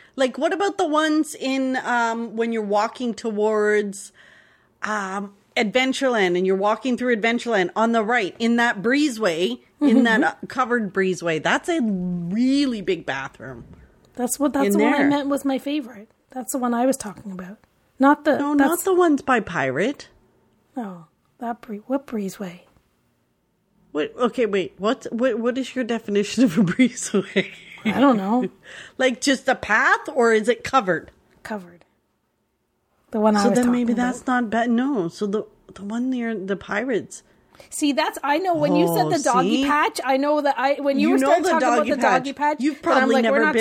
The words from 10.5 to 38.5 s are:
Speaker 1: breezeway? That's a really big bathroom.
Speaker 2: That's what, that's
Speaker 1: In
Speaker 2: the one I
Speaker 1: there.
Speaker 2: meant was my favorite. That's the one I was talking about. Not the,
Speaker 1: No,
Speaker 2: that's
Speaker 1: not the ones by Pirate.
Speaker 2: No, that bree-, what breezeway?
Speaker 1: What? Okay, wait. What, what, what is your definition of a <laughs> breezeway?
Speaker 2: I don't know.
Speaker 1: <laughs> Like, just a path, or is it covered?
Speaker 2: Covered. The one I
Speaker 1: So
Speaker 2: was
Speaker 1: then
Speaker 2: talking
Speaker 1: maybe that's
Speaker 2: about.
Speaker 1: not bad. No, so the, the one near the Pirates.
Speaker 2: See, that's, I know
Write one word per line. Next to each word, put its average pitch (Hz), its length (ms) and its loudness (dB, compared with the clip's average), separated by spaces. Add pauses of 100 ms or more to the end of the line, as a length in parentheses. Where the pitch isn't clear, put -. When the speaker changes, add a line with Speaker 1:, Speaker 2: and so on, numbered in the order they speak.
Speaker 1:
breezeway? 175 480 0
That's 226 260 0
a 330 140 0
really 208 1000 0
big 170 220 -2
bathroom. 131 600 -10 (500)
Speaker 2:
That's 247 240 -4
what, 277 140 2
that's 277 160 2
Speaker 1:
In - 100 4
Speaker 2:
the 208 60 6
one 285 100 6
I 285 40 2
Speaker 1:
there. 285 120 4
Speaker 2:
meant 285 180 0
was 277 160 -2
my 269 140 -2
favorite. 247 500 -8 (220)
That's 254 220 -12
the 277 60 -4
one 240 140 -2
I 240 140 2
was 262 100 2
talking 202 360 -12
about. 185 260 -14 (400)
Not 294 260 4
the, 277 140 2
Speaker 1:
No, 285 180 -2
Speaker 2:
that's 277 140 4
Speaker 1:
not 339 140 -4
the 381 100 2
ones 339 260 4
by 247 200 0
Pirate. 170 680 -4 (680)
Speaker 2:
No, 185 300 -12 (320)
that 233 220 -8
bree-, 208 260 -12
what 277 200 -4
breezeway? 190 540 -8 (1300)
Speaker 1:
What? 147 240 -6
Okay, 240 300 0
wait. 196 320 -2
What, 220 320 -2
what, 240 280 -2
what 240 200 -2
is 254 160 -8
your 254 100 -4
definition 220 600 0
of 170 120 2
a 226 60 4
<laughs> - 20 6
breezeway? - 840 0 (340)
Speaker 2:
I 208 160 0
don't 269 160 6
know. 202 380 0
Speaker 1:
<laughs> - 440 -20
Like, 254 240 0
just 269 260 0
a 254 60 4
path, 294 600 0
or 233 180 4
is 214 160 2
it 240 140 0
covered? 180 480 -2 (320)
Speaker 2:
Covered. 175 420 -12 (1300)
The 214 100 -4
one 214 160 4
I 208 60 2
Speaker 1:
So 202 80 6
Speaker 2:
was 233 60 2
Speaker 1:
then 247 100 2
Speaker 2:
talking 247 140 2
Speaker 1:
maybe 233 140 0
that's 247 280 -2
Speaker 2:
about. 247 200 0
Speaker 1:
not 214 80 -4
bad. 240 200 0
No, 240 380 0
so 208 180 -6
the, 208 180 -2 (300)
the 190 80 -18
one 240 280 -4
near 233 240 -4
the 190 220 -6
Pirates. 208 640 -6 (460)
Speaker 2:
See, 294 240 -2
that's, 311 320 -2
I 285 140 2
know 370 160 0